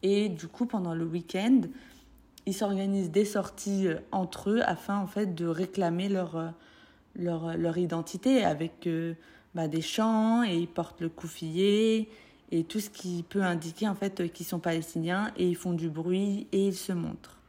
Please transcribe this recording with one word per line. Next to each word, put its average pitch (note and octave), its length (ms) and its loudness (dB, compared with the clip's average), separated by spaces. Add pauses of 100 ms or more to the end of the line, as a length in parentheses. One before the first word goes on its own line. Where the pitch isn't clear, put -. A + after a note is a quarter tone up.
Et G3+ 260 4
du E3 180 -6
coup, - 200 -4
pendant F#3 280 -2
le E3 100 -2
week-end, F#3 560 4 (840)
ils G3 80 -2
s'organisent G3 560 0
des G3 140 4
sorties, G3 640 0
euh, D#3+ 100 0 (140)
entre F#3+ 380 -2
eux A3+ 140 4
afin G3+ 340 0
en F#3+ 80 -2
fait G3 280 -2
de E3+ 120 -2
réclamer F3 640 -2
leur, F3+ 280 -2
euh, E3 120 -4 (680)
leur, E3 400 -2
leur E3 200 0
identité F3+ 680 2
avec, D#3+ 420 -2
euh, E3 280 -2 (400)
bah, E3 140 -2
des D#3+ 140 -2
chants, A3+ 600 2
et F#3 120 2
ils E3+ 120 0
portent - 320 -6
le E3 80 -2
koufiyé G3+ 1000 2 (440)
et E3 100 2
tout E3 160 -4
ce G#3 100 -6
qui F3 400 -6
peut G3+ 140 0
indiquer E3+ 460 -2
en G3 80 0
fait, G3 240 -4
euh, E3+ 80 0
qu'ils E3 180 -10
sont F3 140 -4
palestiniens, E3+ 760 -2
et F3+ 120 2
ils F3 80 2
font F3 160 -2
du E3 180 0
bruit F#3 600 0
et G3 160 4
ils F#3 80 -2
se - 160 -6
montrent. E3+ 400 -6 (160)